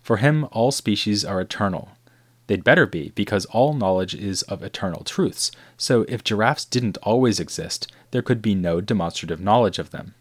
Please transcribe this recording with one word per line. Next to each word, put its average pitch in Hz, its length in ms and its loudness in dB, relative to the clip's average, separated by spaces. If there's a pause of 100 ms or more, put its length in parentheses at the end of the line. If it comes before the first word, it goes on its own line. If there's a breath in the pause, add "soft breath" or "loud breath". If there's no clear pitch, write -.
For 110 180 0
him, 147 340 2
all 117 180 2
species 104 540 0
are 92 160 -2
eternal. 92 500 -4 (560 soft breath)
They'd 95 160 0
better 151 220 6
be, 85 300 -6
because 101 320 0
all 135 260 2
knowledge 95 420 0
is 98 280 -6
of - 200 -8
eternal 92 400 -6
truths, - 480 -2 (280 loud breath)
so 117 320 2
if 113 120 -6
giraffes 110 440 0
didn't 120 360 -2
always 113 380 2
exist, - 500 -8 (200 loud breath)
there 127 100 0
could 117 220 0
be 107 120 2
no 87 280 0
demonstrative 85 580 -4
knowledge 104 380 2
of 80 140 -8
them. 90 280 -14